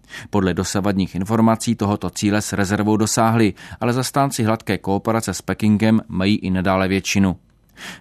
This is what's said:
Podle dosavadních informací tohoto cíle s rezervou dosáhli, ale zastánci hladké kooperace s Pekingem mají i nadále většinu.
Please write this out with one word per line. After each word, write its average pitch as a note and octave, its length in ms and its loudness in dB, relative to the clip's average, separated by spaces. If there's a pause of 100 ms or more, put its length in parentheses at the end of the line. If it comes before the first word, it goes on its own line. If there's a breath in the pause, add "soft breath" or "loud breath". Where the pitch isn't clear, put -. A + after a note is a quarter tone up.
(300 loud breath)
Podle F#2 240 2
dosavadních F#2+ 640 -2
informací A2+ 600 0
tohoto G2+ 340 -2
cíle G#2 320 0
s - 120 -6
rezervou G#2 440 0
dosáhli, A2+ 560 2 (260 loud breath)
ale A#2+ 140 -2
zastánci C3 500 -2
hladké G#2+ 340 0
kooperace G2+ 560 -2
s - 80 -6
Pekingem G#2+ 640 2
mají F#2+ 280 0
i F#2 140 -4
nadále F#2+ 380 2
většinu. F#2+ 500 0 (640 loud breath)